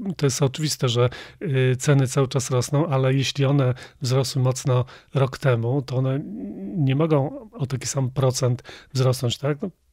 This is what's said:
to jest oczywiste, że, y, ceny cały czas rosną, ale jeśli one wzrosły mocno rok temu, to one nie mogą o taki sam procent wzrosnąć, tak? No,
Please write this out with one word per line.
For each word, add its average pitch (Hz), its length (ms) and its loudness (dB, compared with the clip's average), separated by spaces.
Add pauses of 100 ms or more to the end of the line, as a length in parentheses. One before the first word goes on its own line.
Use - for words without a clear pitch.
(160)
to 143 100 0
jest 131 160 0
oczywiste, 139 460 0
że, 123 220 4 (320)
y, 131 360 2
ceny 139 280 4
cały 135 220 0
czas 131 220 -2
rosną, 143 360 0
ale 135 280 2
jeśli 135 300 0
one 135 300 4 (280)
wzrosły 131 400 0
mocno 127 420 2 (300)
rok 135 240 0
temu, 123 440 0
to 123 140 -6
one 131 240 0 (560)
nie 135 200 2
mogą 156 560 0
o 135 140 -6
taki 127 200 -6
sam 131 240 -2
procent 127 520 0 (300)
wzrosnąć, 127 460 0
tak? 143 240 -4
No, 190 80 -6 (220)